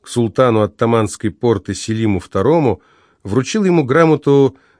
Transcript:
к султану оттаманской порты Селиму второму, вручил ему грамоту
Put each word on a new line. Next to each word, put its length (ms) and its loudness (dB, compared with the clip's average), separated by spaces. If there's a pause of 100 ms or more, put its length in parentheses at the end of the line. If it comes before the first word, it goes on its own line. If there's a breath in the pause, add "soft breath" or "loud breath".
к 60 -20
султану 520 0
оттаманской 720 -2
порты 440 -2
Селиму 460 -4
второму, 640 -2 (400 soft breath)
вручил 420 -2
ему 200 2
грамоту 720 2 (220 soft breath)